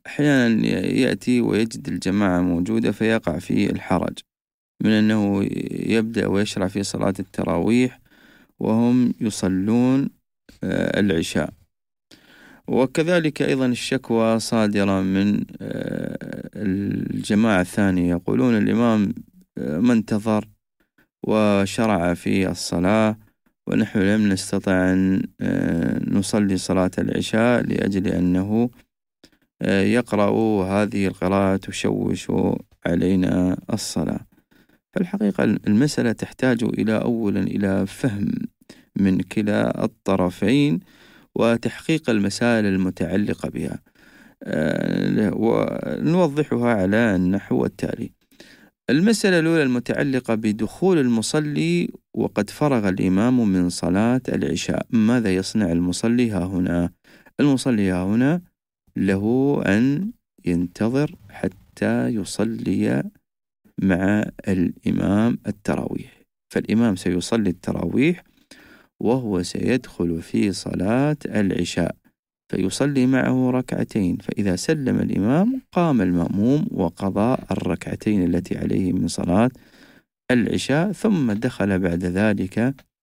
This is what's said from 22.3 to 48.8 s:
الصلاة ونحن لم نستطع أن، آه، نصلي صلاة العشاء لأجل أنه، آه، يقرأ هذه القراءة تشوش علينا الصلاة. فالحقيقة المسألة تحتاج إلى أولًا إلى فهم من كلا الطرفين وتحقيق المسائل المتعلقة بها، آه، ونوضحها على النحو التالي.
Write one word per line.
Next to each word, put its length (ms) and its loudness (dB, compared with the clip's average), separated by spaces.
الصلاة 680 0
ونحن 320 0
لم 300 4
نستطع 640 0
أن، 300 2
آه، 640 -2
نصلي 500 0
صلاة 420 0
العشاء 640 0
لأجل 440 -2
أنه، 640 0
آه، 200 2
يقرأ 500 2
هذه 440 0
القراءة 500 0
تشوش 720 -4
علينا 720 2
الصلاة. 460 -4
فالحقيقة 500 0
المسألة 680 2
تحتاج 520 -2
إلى 380 0
أولًا 380 0
إلى 480 0
فهم 440 -4
من 200 2
كلا 640 -2
الطرفين 960 0
وتحقيق 720 0
المسائل 560 2
المتعلقة 840 -2
بها، 300 -6
آه، 920 0
ونوضحها 1400 0
على 420 2
النحو 500 0
التالي. 460 -6